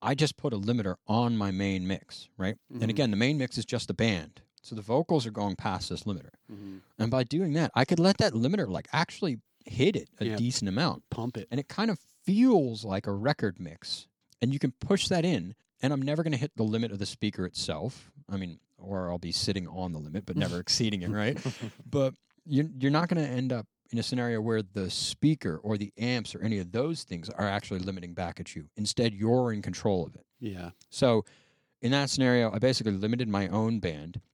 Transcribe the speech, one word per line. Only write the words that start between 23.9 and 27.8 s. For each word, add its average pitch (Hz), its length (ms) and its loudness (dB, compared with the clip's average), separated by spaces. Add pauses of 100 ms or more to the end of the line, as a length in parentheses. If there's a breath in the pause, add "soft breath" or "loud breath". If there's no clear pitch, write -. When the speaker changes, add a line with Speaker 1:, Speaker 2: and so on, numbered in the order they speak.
Speaker 1:
in 117 80 0
a 107 40 0
scenario 120 380 0
where 110 200 2
the 92 280 -4
speaker - 720 0
or 107 160 -2
the 101 200 -6
amps 120 360 -2
or - 80 -8
any 107 180 0
of 87 120 -6
those 143 320 -2
things 85 260 -8
are 104 180 -2
actually 101 320 -2